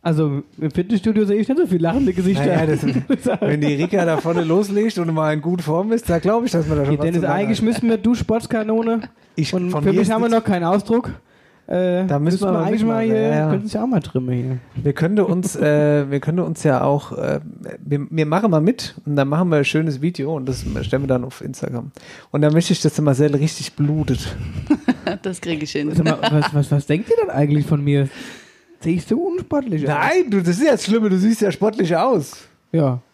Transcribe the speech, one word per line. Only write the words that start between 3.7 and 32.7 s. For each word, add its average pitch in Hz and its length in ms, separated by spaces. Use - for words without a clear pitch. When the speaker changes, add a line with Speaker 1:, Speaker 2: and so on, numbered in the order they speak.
Speaker 2:
Rika 175 320
da 160 120
vorne 170 260
loslegt 202 560
und 165 140
mal 156 200
in 151 80
gut 175 200
Form 165 320
ist, 233 160
da 170 100
glaub 226 260
ich, 247 60
dass 165 160
man 156 100
da 143 80
schon 143 80
Speaker 1:
Ja, 143 60
Speaker 2:
was 151 60
Speaker 1:
Dennis, 170 160
Speaker 2:
zu 185 60
lachen 151 120
Speaker 1:
eigentlich 214 200
Speaker 2:
hat. 220 60
Speaker 1:
müssen 233 240
wir, 226 80
du 226 180
Sportskanone, 226 840
Speaker 2:
Ich, 156 180
Speaker 1:
und 180 180
Speaker 2:
von 151 120
Speaker 1:
für 190 80
Speaker 2:
mir 175 80
Speaker 1:
mich 208 80
Speaker 2:
ist 226 60
Speaker 1:
haben 220 80
wir 233 80
Speaker 2:
nichts. 226 160
Speaker 1:
noch 208 80
keinen 175 120
Ausdruck. 208 440
Äh, 180 380
Speaker 2:
Da 147 140
müssen 147 60
Speaker 1:
müssen 190 160
Speaker 2:
wir 202 60
Speaker 1:
wir 185 40
Speaker 2:
mal 170 140
Speaker 1:
eigentlich 208 180
mal 226 220
Speaker 2:
mitmachen, 220 160
Speaker 1:
hier, 220 80
Speaker 2:
ja, 226 80
ja. 156 120
Speaker 1:
könnten 151 140
uns 214 100
ja 214 100
auch 240 40
mal 233 140
trimmen 127 340
hier. 127 220
Speaker 2:
Wir 143 80
könnte 185 340
uns, 180 300
äh, 147 560
wir 139 80
könnte 170 240
uns 160 220
ja 131 180
auch, 143 340
äh, 143 220
wir, 143 280
wir 160 160
machen 185 260
mal 160 80
mit 196 360
und 147 100
dann 139 140
machen 165 180
wir 156 120
ein 139 60
schönes 156 360
Video 156 340
und 131 120
das 127 180
stellen 135 220
wir 139 40
dann 127 160
auf 131 160
Instagram. 135 520
Und 143 100
dann 151 100
möchte 170 220
ich, - 80
dass 151 140
der 151 100
Marcel 143 300
richtig 143 380
blutet. 147 680
Speaker 3:
<laughs> - 360
Das 185 200
krieg 165 200
ich 151 120
hin. 151 200
Speaker 1:
Sag 160 120
mal, 147 120
was, 151 220
was, 147 180
was 143 140
denkt 156 240
ihr 226 120
denn 392 80
eigentlich 147 360
von 151 180
mir? 143 240
Sehe 160 160
ich 175 100
so 233 120
unsportlich 294 680
aus? 135 60
Speaker 2:
Nein, 262 400
du, 196 100
das 175 180
ist 254 60
ja 311 80
das 226 140
Schlimme, 214 240
du 185 80
siehst 214 240
ja 196 100
sportlich 202 440
aus. 185 420